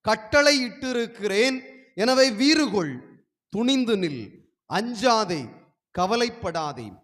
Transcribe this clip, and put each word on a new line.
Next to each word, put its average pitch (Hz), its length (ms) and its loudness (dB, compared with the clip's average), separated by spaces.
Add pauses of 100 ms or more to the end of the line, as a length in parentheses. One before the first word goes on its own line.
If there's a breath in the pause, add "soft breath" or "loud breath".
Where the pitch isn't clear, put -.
கட்டளை 262 640 2
இட்டிருக்கிறேன். 233 920 -2 (360)
எனவே 262 340 4
வீறுகொள், 208 720 2 (500)
துணிந்து 233 480 0
நில், 139 540 -8 (220)
அஞ்சாதே, 208 760 0 (420)
கவலைப்படாதே. 170 1000 -4 (100)